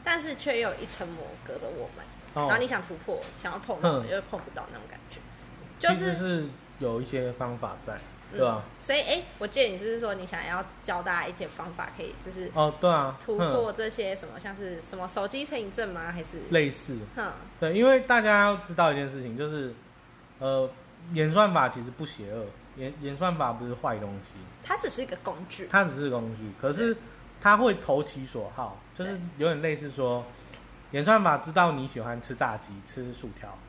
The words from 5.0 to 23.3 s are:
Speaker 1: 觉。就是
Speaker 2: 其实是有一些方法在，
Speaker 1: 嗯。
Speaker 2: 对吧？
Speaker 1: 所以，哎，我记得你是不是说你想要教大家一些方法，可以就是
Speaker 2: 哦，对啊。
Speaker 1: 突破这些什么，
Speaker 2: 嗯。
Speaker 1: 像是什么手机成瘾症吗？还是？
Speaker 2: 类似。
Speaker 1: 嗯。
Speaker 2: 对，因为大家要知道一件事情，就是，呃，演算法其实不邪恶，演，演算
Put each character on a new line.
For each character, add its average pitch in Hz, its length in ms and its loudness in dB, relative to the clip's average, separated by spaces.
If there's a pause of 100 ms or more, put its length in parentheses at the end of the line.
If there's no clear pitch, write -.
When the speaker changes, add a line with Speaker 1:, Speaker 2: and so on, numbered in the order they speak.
Speaker 1:
觉。 - 100 -14 (600)
就 170 100 4
是 185 60 6
Speaker 2:
其 185 100 0
实 175 120 2
是 170 320 0 (300)
有 120 220 0
一 127 40 -4
些 127 280 -2
方 120 240 -4
法 110 280 -6
在， 107 80 -8 (400)
Speaker 1:
嗯。 - 40 -6
Speaker 2:
对 135 40 4
吧？ 113 220 2 (180)
Speaker 1:
所 - 120 0
以， 202 80 4
哎， 349 220 0 (160)
我 208 80 -4
记 269 160 2
得 226 60 4
你 185 80 -4
是 202 80 -6
不 226 60 0
是 233 60 -2
说 226 160 -2
你 185 140 -8
想 170 180 -6
要 180 180 -4 (200)
教 175 180 -2
大 175 200 0
家 147 60 -4
一 180 60 -8
些 175 140 -8
方 170 260 -10
法， 175 220 -8
可 - 80 -10
以 - 100 -8 (100)
就 185 60 -10
是 185 240 -8
Speaker 2:
哦， 151 180 4 (100)
对 175 100 8
啊。 139 260 4
Speaker 1:
突 214 200 -2
破 208 340 4
这 220 180 -2
些 202 240 -2
什 190 140 -8
么， - 80 -14
Speaker 2:
嗯。 - 60 -12
Speaker 1:
像 196 140 -10
是 185 280 -8
什 - 120 -10
么 180 120 -6
手 196 180 -2
机 269 200 -4
成 285 120 -6
瘾 202 140 -6
症 208 220 -4
吗？ 170 180 -6
还 175 80 -6
是？ 160 300 -8
Speaker 2:
类 156 200 6
似。 131 300 -6 (160)
Speaker 1:
嗯。 202 160 -4 (280)
Speaker 2:
对， 165 140 0
因 226 140 8
为 262 140 10
大 247 180 6
家 214 220 8
要 202 160 6
知 175 160 -10
道 165 180 8
一 143 40 2
件 139 140 -2
事 135 140 -8
情， 117 140 -6
就 151 120 -2
是， 139 240 -4 (680)
呃， 135 300 2 (440)
演 156 180 4
算 196 220 8
法 135 160 6
其 120 140 -6
实 123 80 -8
不 156 140 -8
邪 101 260 -10
恶， 110 140 -6 (320)
演， 131 140 -6 (100)
演 139 140 -6
算 175 220 0